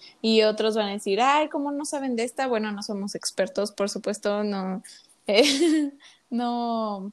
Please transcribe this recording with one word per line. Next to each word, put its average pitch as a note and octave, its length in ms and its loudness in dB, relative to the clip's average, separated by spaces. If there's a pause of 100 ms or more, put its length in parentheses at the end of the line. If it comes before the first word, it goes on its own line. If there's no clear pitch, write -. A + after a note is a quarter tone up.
(200)
y A3 220 6
otros G#3+ 320 2
van G#3+ 140 0
a G3 40 -6
decir, G3+ 280 0
"Ay, D4 280 4
¿cómo C#4+ 220 -4
no C#4+ 140 -4
saben C4+ 320 -4
de A3+ 80 0
esta?". C4 240 -4
Bueno, A3 240 -2
no G3+ 100 -8
somos G3+ 320 -6
expertos, G3+ 560 -4
por G3+ 180 -2
supuesto, G#3 540 -4
no, F#3+ 400 -4 (220)
<laughs> - 240 -20
eh, C#4+ 640 4 (360)
no A#3 840 -2